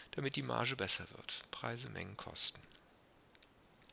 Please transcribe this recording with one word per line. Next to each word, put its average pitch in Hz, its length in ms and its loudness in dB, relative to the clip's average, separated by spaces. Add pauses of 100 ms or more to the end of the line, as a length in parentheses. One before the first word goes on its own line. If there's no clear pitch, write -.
(120)
damit 139 240 2
die 139 60 2
Marge 123 340 4
besser 90 300 2 (100)
wird. - 180 -4 (160)
Preise, 120 380 -2
Mengen, 95 280 -4
Kosten. - 440 0 (1300)